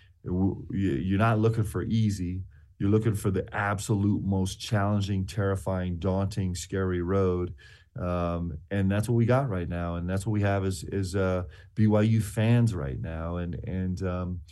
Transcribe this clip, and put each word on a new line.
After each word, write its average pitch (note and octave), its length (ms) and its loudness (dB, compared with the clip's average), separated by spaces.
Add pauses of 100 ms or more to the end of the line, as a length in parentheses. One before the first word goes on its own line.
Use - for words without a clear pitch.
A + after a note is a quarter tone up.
(240)
w-, F#2 460 0
y-, F2+ 320 0
you're F#2+ 180 2
not A2+ 200 4
looking A2 260 4
for - 180 -4
easy. F#2+ 600 0 (360)
You're G2 120 2
looking G#2+ 240 2
for G2 160 -2
the - 120 0 (120)
absolute G#2 680 0
most F#2+ 360 -2
challenging, G2+ 680 0
terrifying, F#2+ 720 -2
daunting, F#2+ 560 -2
scary F#2 480 -2
road. F2+ 540 0 (440)
Um, F2 600 -2 (100)
and G2 220 0
that's G#2+ 180 0
what A#2+ 60 4
we A#2 100 4
got B2+ 240 4
right F2+ 180 -2
now. F2 280 -4
And E2+ 120 -4
that's F#2+ 200 -2
what G#2+ 60 0
we G#2 80 2
have G2 220 2
is, F#2+ 200 -2
is, F#2+ 320 -4
uh, F#2 280 0 (300)
B G#2+ 140 4
Y G#2+ 160 6
U A2 180 4
fans A2+ 540 2
right C#2 240 -4
now. E2 380 -6
And, F2 180 -4 (100)
and, F#2 380 -4
um, F2+ 380 -4 (100)